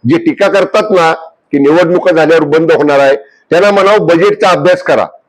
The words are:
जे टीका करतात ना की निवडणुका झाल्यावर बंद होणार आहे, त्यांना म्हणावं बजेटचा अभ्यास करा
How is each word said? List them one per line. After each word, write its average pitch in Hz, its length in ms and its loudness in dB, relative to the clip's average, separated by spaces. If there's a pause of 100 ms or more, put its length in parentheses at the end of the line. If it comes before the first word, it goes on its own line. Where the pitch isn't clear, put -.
जे 160 140 0
टीका 175 300 -2
करतात 185 420 -2
ना 170 220 2 (400)
की 143 60 -2
निवडणुका 165 540 0
झाल्यावर 160 320 2
बंद 160 280 0
होणार 147 260 0
आहे, 139 180 2 (340)
त्यांना 185 200 2
म्हणावं 196 360 0
बजेटचा 170 440 0
अभ्यास 175 320 0
करा 113 240 -2 (220)